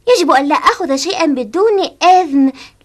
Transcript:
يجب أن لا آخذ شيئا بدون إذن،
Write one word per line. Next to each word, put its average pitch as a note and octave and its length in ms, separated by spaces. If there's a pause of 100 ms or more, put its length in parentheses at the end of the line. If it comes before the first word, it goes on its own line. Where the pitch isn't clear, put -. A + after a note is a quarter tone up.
(180)
يجب E4 140
أن C#4 160
لا D4 80
آخذ E4 400
شيئا E4 300
بدون D#4+ 540 (240)
إذن، D4+ 480 (340)